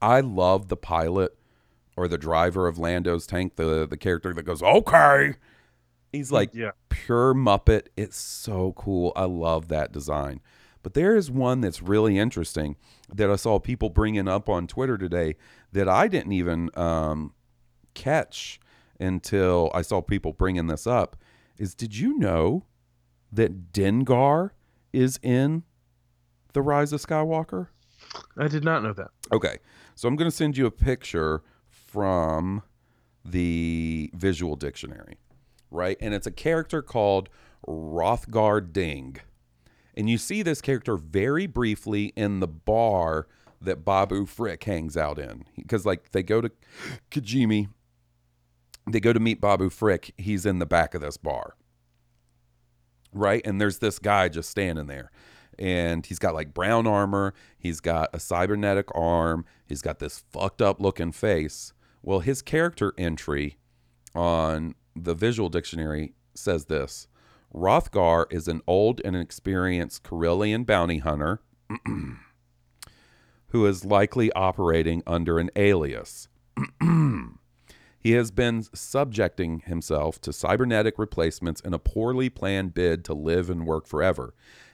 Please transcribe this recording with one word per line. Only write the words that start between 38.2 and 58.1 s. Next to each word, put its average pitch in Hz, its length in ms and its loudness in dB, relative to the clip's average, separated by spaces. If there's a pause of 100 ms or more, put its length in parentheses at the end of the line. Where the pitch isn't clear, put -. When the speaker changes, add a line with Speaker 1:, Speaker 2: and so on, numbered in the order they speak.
Speaker 1:
Ding. 78 560 -4 (800)
And 107 140 0
you 117 80 4
see 214 240 -4
this 165 200 -2
character 120 360 -2
very 101 480 0
briefly 107 720 -2
in 101 240 0
the 90 80 0
bar 85 800 0 (340)
that 90 240 -4
Babu 98 400 2
Frick 98 380 -6
hangs 80 340 -4
out 76 220 -2
in. 60 260 -12 (220)
'Cause, 101 180 -2
like, 92 260 -2
they 95 120 0
go 107 180 0
to 117 100 -4 (600)
Kijimi, 107 580 2 (1200)
they 110 100 0
go 113 140 4
to 113 60 2
meet 113 200 0
Babu 98 300 2
Frick. 98 480 0
He's 98 300 -4
in 92 100 2
the 85 80 -2
back 82 300 2
of 78 60 -8
this 73 160 -8
bar, 67 380 -8 (1600)
right? 101 320 2
And 101 160 0
there's 104 160 0
this 107 220 -2
guy 98 300 4
just 80 200 -6
standing 82 380 -4
there. 69 240 -14 (480)
And 87 460 0
he's 87 140 -12
got, 87 140 0
like, 78 220 -8
brown 113 320 0
armor. 98 480 0 (220)
He's 85 220 -6
got 82 340 0